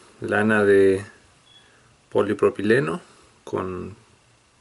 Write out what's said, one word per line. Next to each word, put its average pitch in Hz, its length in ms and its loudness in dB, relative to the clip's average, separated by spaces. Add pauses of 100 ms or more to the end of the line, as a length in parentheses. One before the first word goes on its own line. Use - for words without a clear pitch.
(220)
lana 104 420 0
de 98 400 4 (1040)
polipropileno, 110 920 -2 (420)
con 92 500 -8 (680)